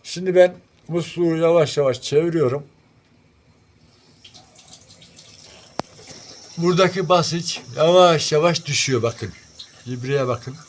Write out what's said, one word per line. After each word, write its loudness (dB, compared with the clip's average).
Şimdi -6
ben 6
musluğu -2
yavaş 2
yavaş -2
çeviriyorum. 0
Buradaki 0
basınç -2
yavaş 4
yavaş 0
düşüyor, -2
bakın. -6
İbreye -4
bakın. -8